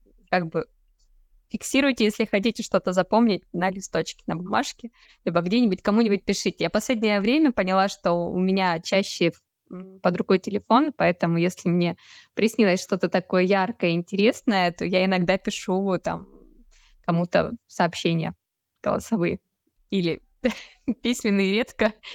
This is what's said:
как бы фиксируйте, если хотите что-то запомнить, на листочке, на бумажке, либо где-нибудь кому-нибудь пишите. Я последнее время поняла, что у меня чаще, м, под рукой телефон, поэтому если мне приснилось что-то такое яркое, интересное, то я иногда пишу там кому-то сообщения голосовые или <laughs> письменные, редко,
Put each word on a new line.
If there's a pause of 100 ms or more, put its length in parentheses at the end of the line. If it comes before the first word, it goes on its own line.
(300)
как
бы (840)
фиксируйте,
если
хотите
что-то
запомнить,
на
листочке,
на
бумажке, (340)
либо
где-нибудь
кому-нибудь
пишите.
Я
последнее
время
поняла,
что
у
меня
чаще, (380)
м,
под
рукой
телефон,
поэтому
если
мне (380)
приснилось
что-то
такое
яркое,
интересное,
то
я
иногда
пишу
там (800)
кому-то (160)
сообщения (480)
голосовые (520)
или (220)
<laughs>
письменные,
редко, (220)